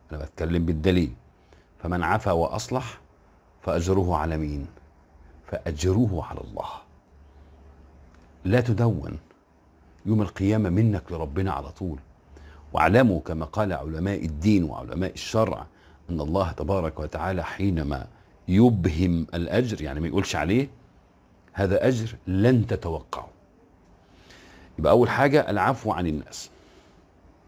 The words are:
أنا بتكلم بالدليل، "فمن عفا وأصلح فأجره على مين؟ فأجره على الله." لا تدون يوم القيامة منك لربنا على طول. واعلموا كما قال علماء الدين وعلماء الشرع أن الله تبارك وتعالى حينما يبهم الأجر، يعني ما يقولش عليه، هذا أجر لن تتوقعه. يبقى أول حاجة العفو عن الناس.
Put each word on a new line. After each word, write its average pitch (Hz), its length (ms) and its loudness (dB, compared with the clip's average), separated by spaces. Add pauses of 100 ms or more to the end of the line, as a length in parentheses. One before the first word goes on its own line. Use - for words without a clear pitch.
(120)
أنا 73 120 -10
بتكلم 82 420 -2
بالدليل، 85 480 2 (680)
"فمن 85 240 -4
عفا 98 280 0
وأصلح 113 720 -4 (600)
فأجره 87 540 0
على 80 220 -2
مين؟ 73 300 -6 (800)
فأجره 92 840 0
على - 120 -12
الله." - 280 -10 (1800)
لا 117 160 4
تدون 104 560 0 (880)
يوم 107 160 2
القيامة 101 480 0
منك 104 420 2
لربنا 80 400 -4
على 71 200 -8
طول. 78 280 -8 (720)
واعلموا 92 460 6
كما 80 260 -6
قال 104 280 -2
علماء 80 520 -4
الدين 85 380 4
وعلماء 71 500 -4
الشرع 110 520 -2 (440)
أن 80 120 -4
الله 82 300 -2
تبارك 82 480 -4
وتعالى 82 440 -6
حينما 78 640 -4 (400)
يبهم 90 840 4
الأجر، 92 480 -2
يعني 73 180 -6
ما 82 80 -2
يقولش - 280 -2
عليه، 95 340 0 (840)
هذا 98 340 2
أجر 113 280 0 (120)
لن 104 400 4
تتوقعه. - 600 -6 (1500)
يبقى 76 120 4
أول 120 180 6
حاجة 139 400 2
العفو 104 420 0
عن 87 160 -2
الناس. - 420 -8 (1000)